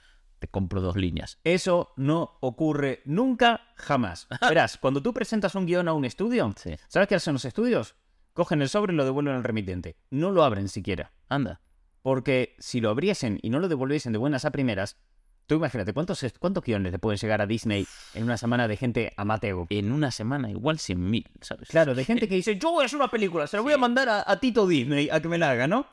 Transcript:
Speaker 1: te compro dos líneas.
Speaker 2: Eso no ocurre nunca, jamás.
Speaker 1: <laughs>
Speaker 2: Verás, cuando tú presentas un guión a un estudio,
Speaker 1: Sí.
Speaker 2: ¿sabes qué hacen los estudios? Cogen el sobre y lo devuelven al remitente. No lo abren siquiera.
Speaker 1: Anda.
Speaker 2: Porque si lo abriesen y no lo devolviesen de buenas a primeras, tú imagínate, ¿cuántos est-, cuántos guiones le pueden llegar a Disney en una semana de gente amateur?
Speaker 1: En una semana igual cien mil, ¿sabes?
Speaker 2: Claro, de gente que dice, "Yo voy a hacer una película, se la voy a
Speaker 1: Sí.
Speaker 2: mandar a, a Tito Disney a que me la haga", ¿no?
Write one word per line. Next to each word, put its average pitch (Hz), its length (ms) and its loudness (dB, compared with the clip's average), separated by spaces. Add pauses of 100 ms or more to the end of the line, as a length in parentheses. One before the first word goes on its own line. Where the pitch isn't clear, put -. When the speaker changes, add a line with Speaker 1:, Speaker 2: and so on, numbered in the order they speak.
(400)
Speaker 1:
te - 100 -10
compro 95 320 -2
dos 92 160 0
líneas. 90 480 -2
Speaker 2:
Eso 175 500 2
no 151 460 0
ocurre 139 640 0
nunca, 233 560 2 (160)
jamás. 113 520 -2
Speaker 1:
<laughs> 123 120 -6
Speaker 2:
Verás, 151 360 4
cuando 139 240 0
tú 226 120 -2
presentas 208 420 -2
un 190 120 -2
guión 175 200 2
a 160 60 2
un 147 100 0
estudio, 180 540 0
Speaker 1:
Sí. 85 140 -10 (180)
Speaker 2:
¿sabes 196 180 4
qué 202 80 2
hacen 165 180 0
los 131 120 -2
estudios? 208 500 0 (380)
Cogen 165 280 0
el 135 60 0
sobre 208 260 0
y 160 40 0
lo 139 80 2
devuelven 135 300 0
al 123 100 -4
remitente. 92 500 -4 (140)
No 160 220 0
lo 175 120 6
abren 98 240 2
siquiera. 95 460 -6 (160)
Speaker 1:
Anda. 123 320 -2 (420)
Speaker 2:
Porque 131 560 0
si - 200 -4
lo 110 100 2
abriesen 131 520 0
y 107 80 -4
no 131 100 0
lo 190 80 0
devolviesen 135 460 -2
de 107 60 0
buenas 139 260 0
a 147 60 0
primeras, 107 440 -2 (500)
tú 147 100 0
imagínate, 117 360 -2
¿cuántos 160 320 -4
est-, 120 140 -6
cuántos 190 260 -2
guiones 98 300 -2
le 95 60 -4
pueden 107 180 -2
llegar 107 240 0
a 101 60 -2
Disney 104 380 -2 (280)
en 110 100 -6
una 117 140 -2
semana 117 320 0
de 104 80 -2
gente 120 400 -2
amateur? 101 540 -2
Speaker 1:
En 104 200 0
una 143 200 0
semana 123 380 -4
igual 127 300 -2
cien 90 300 -2
mil, 113 180 0 (140)
¿sabes? - 260 -12
Speaker 2:
Claro, 151 280 4
de 151 100 -2
gente 226 240 0
que 190 60 -2
dice, 196 220 0
"Yo 320 140 0
voy 320 120 2
a - 20 2
hacer 233 120 -4
una 269 120 2
película, 170 360 -2
se 202 120 -4
la 214 60 0
voy 294 100 2
a - 20 4
Speaker 1:
Sí. 262 60 4
Speaker 2:
mandar 254 260 2
a, 208 180 0
a 196 140 2
Tito 220 280 4
Disney 143 440 2
a 156 80 4
que 160 80 -6
me 170 100 -2
la 165 120 4
haga", 127 180 2
¿no? 233 240 0